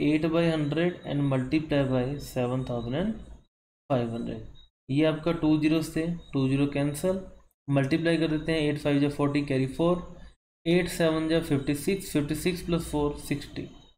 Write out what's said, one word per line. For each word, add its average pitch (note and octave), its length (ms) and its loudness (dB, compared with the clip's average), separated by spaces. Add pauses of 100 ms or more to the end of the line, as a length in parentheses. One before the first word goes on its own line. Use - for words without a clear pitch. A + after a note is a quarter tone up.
eight D#3 240 4
by E3 140 4
hundred D#3+ 520 2 (140)
and C#3+ 180 2
multiply C#3 500 2 (120)
by B2+ 100 2 (220)
seven B2+ 460 -2
thousand A#2+ 320 -4
and A3 200 -4 (680)
five A#2+ 220 0
hundred। A#2 300 -8 (480)
ये C#3+ 160 4
आपका D#3 260 0 (100)
टू D#3 180 4
ज़ीरो D#3 220 2
से D#3+ 240 -4 (280)
टू C3+ 140 2
ज़ीरो C#3 260 2
cancel, D3 480 -2 (460)
multiply D#3 500 2
कर D#3+ 140 0
देते D#3 200 -2
हैं, D#3+ 100 2
एट D3 180 0
फ़ाइव D3 220 2
जा C#3+ 80 2
फ़ोर्टी, C#3+ 360 0
carry C3 300 0
four, F3 260 2 (640)
एट F3 240 2
सेवन D#3+ 400 2
जा E3 120 4
फ़िफ़्टी D3 340 0
सिक्स, F#3+ 380 -2
फ़िफ़्टी D3+ 220 0
सिक्स F3 300 -2
प्लस E3 260 -2
फ़ोर, D3 280 -2
सिक्सटी। C3 480 -8 (300)